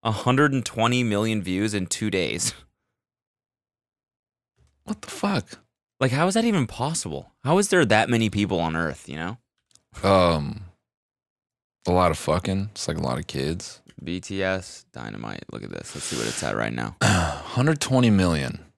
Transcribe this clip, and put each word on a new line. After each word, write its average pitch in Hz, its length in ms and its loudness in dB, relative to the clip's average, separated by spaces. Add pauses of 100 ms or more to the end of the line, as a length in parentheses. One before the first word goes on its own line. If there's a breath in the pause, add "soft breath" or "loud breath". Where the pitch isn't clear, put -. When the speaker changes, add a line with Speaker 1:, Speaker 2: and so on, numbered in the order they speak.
Speaker 1:
a 113 80 0
hundred 135 420 2
and 127 120 -2
twenty 120 380 2
million 110 380 0
views 95 320 0
in 95 140 0
two - 220 -4
days. 85 440 -2 (2250)
Speaker 2:
What - 180 -10
the - 100 -16
fuck? - 480 -2 (400)
Speaker 1:
Like, 127 120 2
how 151 160 2
is 190 60 0
that 226 120 2
even 202 220 2
possible? 123 640 -6 (120)
How 156 160 4
is 202 100 2
there 175 160 6
that 107 240 4
many 113 200 4
people 98 300 0
on 80 160 0
Earth, 80 320 -4
you 67 80 -10
know? 87 220 -8 (680)
Speaker 2:
Um, 87 580 4 (1300)
a 87 40 0
lot 90 200 4
of 78 60 -2
fucking. 95 540 -2
It's - 160 -8
like 80 100 -4
a 80 40 -4
lot 64 180 -4
of 82 80 -10
kids. 76 540 -6 (220)
Speaker 1:
B 90 160 -6
T 98 240 -8
S, 95 500 -4
Dynamite. 53 580 -12
Look 52 120 -12
at - 60 -12
this. 50 240 -12
Let's 73 140 -10
see 69 100 -6
what 57 100 -4
it's 58 140 -6
at 50 140 -4
right 55 180 -2
now. 58 240 -6
Speaker 2:
<clears throat> - 60 0
Hundred 113 760 2
twenty 127 300 4
million. 87 500 2 (180)